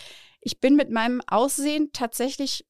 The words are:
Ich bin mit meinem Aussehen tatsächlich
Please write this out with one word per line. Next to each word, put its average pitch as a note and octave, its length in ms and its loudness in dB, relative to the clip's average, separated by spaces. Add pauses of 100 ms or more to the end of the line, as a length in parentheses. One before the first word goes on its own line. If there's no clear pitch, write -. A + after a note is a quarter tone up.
(400)
Ich - 200 -6
bin C4+ 140 6
mit D4 160 4
meinem A#3 380 0
Aussehen C#4+ 640 0
tatsächlich C4 760 -6